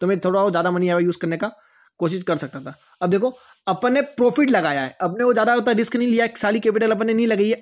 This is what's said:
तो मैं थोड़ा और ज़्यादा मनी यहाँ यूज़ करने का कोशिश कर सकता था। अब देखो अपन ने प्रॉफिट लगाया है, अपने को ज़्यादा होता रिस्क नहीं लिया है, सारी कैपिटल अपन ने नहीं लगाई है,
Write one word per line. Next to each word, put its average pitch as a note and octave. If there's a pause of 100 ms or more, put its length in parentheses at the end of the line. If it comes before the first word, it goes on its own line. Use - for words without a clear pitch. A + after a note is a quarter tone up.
तो F3
मैं F#3+
थोड़ा F#3
और G3+
ज़्यादा F3
मनी F3+
यहाँ F3
यूज़ F3
करने E3
का G#3 (480)
कोशिश F3
कर E3+
सकता C#3
था। - (260)
अब F3+
देखो G#3 (340)
अपन B3
ने C#4
प्रॉफिट B3+
लगाया E3
है, C3
अपने G#3
को B3
ज़्यादा A3
होता A#3+
रिस्क A3
नहीं A#3+
लिया A#3
है, A3+
सारी G#3+
कैपिटल A3
अपन A3
ने A3+
नहीं A3+
लगाई G#3+
है, A3+